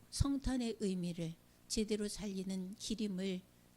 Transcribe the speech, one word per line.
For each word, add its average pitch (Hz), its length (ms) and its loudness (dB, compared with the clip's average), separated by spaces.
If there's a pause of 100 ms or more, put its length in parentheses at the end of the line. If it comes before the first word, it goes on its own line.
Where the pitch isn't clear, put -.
성탄의 262 720 2
의미를 175 520 0 (360)
제대로 208 400 0
살리는 190 680 -4
길임을 190 640 -2 (360)